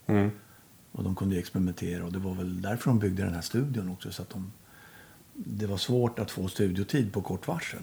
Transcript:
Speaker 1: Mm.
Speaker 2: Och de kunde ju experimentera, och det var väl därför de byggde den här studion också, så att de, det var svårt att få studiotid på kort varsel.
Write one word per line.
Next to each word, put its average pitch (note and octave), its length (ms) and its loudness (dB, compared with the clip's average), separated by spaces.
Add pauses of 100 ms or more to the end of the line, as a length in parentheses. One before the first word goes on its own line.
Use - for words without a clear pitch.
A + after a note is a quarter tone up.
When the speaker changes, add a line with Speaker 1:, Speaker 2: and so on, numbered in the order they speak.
Speaker 1:
Mm. G#2 260 6 (600)
Speaker 2:
Och - 120 -4
de F#2+ 120 0
kunde F#2+ 200 2
ju F2 60 0
experimentera, F2 640 0
och E2+ 60 -6
det F#2+ 80 -4
var F#2+ 140 -2
väl F#2 280 -4
därför G#2+ 280 0
de A#2 100 8
byggde G2 240 2
den F2+ 100 0
här E2+ 80 -4
studion A2+ 480 0
också, F#2 220 -8
så F2+ 100 -8
att F#2 80 -10
de, F#2+ 220 -8 (840)
det G#2+ 340 -4
var G2 100 0
svårt A#2+ 420 2
att G2+ 120 -4
få F#2 160 -2
studiotid G2 680 2
på G2 80 0
kort F#2 260 -4
varsel. - 360 -4